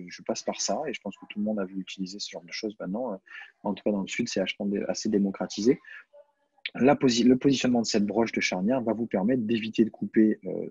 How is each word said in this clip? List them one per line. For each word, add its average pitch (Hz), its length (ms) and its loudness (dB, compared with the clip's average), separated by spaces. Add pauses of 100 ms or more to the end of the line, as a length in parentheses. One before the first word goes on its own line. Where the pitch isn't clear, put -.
je 87 160 -16
passe - 220 -6
par 101 160 -6
ça 101 260 -2
et 120 80 -6
je - 60 -12
pense - 160 -10
que - 120 -20
tout 104 120 -8
le 104 40 -2
monde 107 140 -2
a 98 60 -2
vu 95 160 -8
utiliser 95 400 -10
ce - 100 -10
genre 85 140 -12
de 85 80 -18
choses 107 260 -8
maintenant. 101 340 -6
Euh, 95 40 -6 (480)
en 104 100 -2
tout - 80 -10
cas, 110 80 0
dans 101 100 0
le 92 60 -4
sud, - 220 -4
c'est - 100 -4
vachement 98 280 -2
dé-, 101 200 -2
assez - 220 -4
démocratisé. 101 720 2 (960)
La 139 180 6
posi-, 120 300 4
le 127 120 8
positionnement 127 440 2
de 107 60 -2
cette 104 200 2
broche 107 240 0
de 104 100 -4
charnière 101 400 0
va 113 120 0
vous 113 140 -2
permettre 110 360 0
d'éviter 110 420 2
de 110 60 2
couper, 107 540 2
euh, 87 260 -6